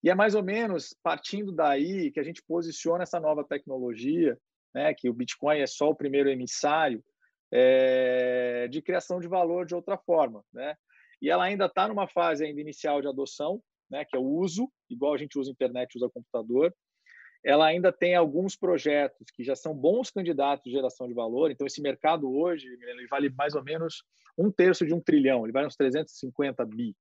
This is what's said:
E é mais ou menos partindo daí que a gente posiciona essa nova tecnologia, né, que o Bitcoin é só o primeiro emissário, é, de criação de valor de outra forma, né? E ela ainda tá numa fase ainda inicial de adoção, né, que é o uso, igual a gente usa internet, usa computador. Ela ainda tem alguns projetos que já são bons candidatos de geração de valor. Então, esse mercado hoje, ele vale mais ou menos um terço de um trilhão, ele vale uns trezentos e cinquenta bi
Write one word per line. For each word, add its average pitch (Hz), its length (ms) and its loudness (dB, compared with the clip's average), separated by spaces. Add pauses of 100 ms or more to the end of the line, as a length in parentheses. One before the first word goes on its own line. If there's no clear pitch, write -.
E 247 60 4
é 185 60 6
mais 202 200 4
ou 214 80 2
menos 196 600 -4
partindo 196 500 -4
daí 156 600 0
que 156 80 -4
a - 20 -2
gente 165 200 -10
posiciona 165 600 -2
essa 170 180 -4
nova 151 240 0
tecnologia, 131 920 -2 (340)
né, 147 220 0
que - 140 -2
o 117 60 0
Bitcoin 139 440 -2
é 139 80 0
só 147 220 0
o 156 60 2
primeiro 139 340 2
emissário, 135 760 0 (480)
é, 127 1200 4
de 143 120 -6
criação 180 380 -2
de 175 80 -8
valor 175 400 0
de 170 80 -6
outra 185 220 -4
forma, 139 560 0
né? 139 240 -8 (440)
E 139 100 -2
ela 180 140 4
ainda 196 240 0
tá 190 200 0
numa 202 180 -2
fase 165 380 0
ainda 147 160 -8
inicial 151 400 -2
de 139 80 -4
adoção, 147 540 -6 (280)
né, 143 140 -8
que - 100 -10
é 131 40 0
o 127 40 0
uso, 175 480 -2 (180)
igual 139 260 -2
a 135 40 -2
gente 143 200 -6
usa 139 120 -4
internet, 123 460 -4
usa 120 120 -2
computador. 120 640 -2 (680)
Ela 147 240 4
ainda 175 240 4
tem 175 240 2
alguns 175 420 2
projetos 147 760 0
que - 100 -14
já 131 140 -2
são 156 180 -8
bons 175 360 0
candidatos 143 540 -2
de 127 60 -12
geração 131 380 -4
de 120 60 -8
valor. 120 360 0
Então, 139 160 -6
esse 139 140 -8
mercado 147 500 -2
hoje, 147 380 -2
ele 123 400 -14
vale 139 220 0
mais 143 240 -4
ou 135 100 -4
menos 160 400 -8 (320)
um 196 140 2
terço 180 360 4
de 151 60 0
um 170 80 0
trilhão, 135 440 4
ele 113 80 -6
vale 139 140 0
uns 143 100 -10
trezentos 143 380 0
e - 40 -20
cinquenta 131 480 -4
bi 110 340 -6